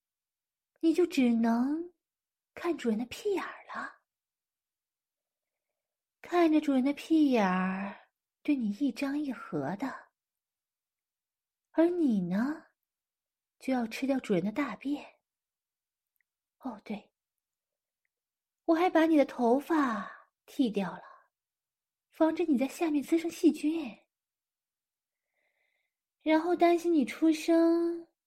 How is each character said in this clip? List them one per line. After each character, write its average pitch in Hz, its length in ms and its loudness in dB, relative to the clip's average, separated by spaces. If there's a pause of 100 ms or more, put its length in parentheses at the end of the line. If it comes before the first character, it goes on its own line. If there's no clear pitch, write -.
(800)
你 320 120 4
就 349 140 4
只 254 260 2
能 247 580 0 (600)
看 339 240 -4
主 240 120 -4
人 214 80 0
的 240 80 -4
屁 - 280 -6
眼 330 100 -2
儿 - 300 -14
了。 - 280 -14 (2250)
看 339 300 2
着 311 100 4
主 294 120 0
人 254 100 2
的 285 100 0
屁 302 380 2
眼 220 140 4
儿 190 600 -4 (340)
对 294 140 0
你 233 160 -2
一 262 200 -2
张 277 260 -6
一 294 160 -4
合 151 440 -6
的， - 320 -10 (1600)
而 330 160 4
你 294 340 0
呢， 208 460 -4 (920)
就 262 140 -6
要 240 140 -2
吃 - 180 -8
掉 262 140 0
主 - 140 -2
人 170 100 2
的 208 80 -4
大 247 240 -4
便。 - 440 -8 (1400)
哦， 233 260 -12
对， - 260 -12 (1500)
我 330 100 2
还 349 140 4
把 330 160 4
你 320 120 4
的 269 80 6
头 247 340 0
发 269 680 -4 (160)
剃 254 240 -2
掉 190 220 -4
了， - 120 -16 (1080)
防 320 240 0
止 349 100 -2
你 302 120 2
在 269 100 -2
下 330 240 -4
面 294 100 0
滋 330 160 0
生 330 140 -6
细 302 200 2
菌。 294 460 -4 (2250)
然 311 180 4
后 349 160 0
担 339 220 4
心 339 160 0
你 285 100 4
出 320 280 2
生， 339 760 2 (200)